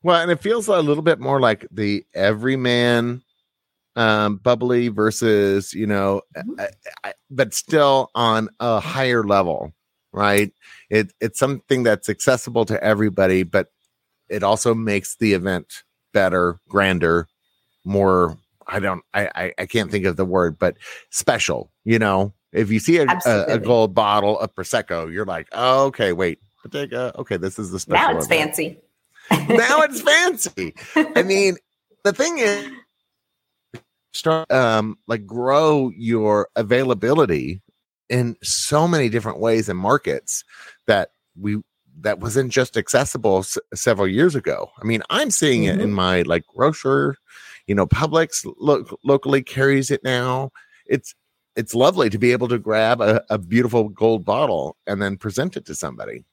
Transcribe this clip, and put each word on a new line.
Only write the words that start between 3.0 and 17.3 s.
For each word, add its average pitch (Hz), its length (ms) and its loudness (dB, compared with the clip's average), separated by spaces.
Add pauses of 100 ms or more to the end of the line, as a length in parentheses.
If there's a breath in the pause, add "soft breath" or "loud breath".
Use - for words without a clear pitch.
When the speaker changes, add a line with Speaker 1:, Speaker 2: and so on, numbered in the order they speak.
Speaker 1:
um, 107 420 2
bubbly 120 520 2
versus, 104 840 2
you 104 140 -4
know, 98 340 0 (140)
Speaker 2:
Mm-hmm. 233 240 -12
Speaker 1:
I, 101 100 -8 (340)
I, 101 100 -12 (180)
but 127 220 -2
still 139 600 2
on 110 360 2 (100)
a 117 200 0
higher 127 440 0
level, 92 500 0 (380)
right? 101 400 2 (380 loud breath)
It, 107 300 0
it's 113 200 -4
something 135 440 0
that's 110 260 2
accessible 117 560 0
to 104 180 -4
everybody, 98 600 2
but 90 280 -2 (580)
it 101 140 -4
also 110 320 2
makes 107 400 -4
the 107 180 2
event 92 500 -4 (300)
better, 90 460 2 (100)
grander, 87 580 2 (580)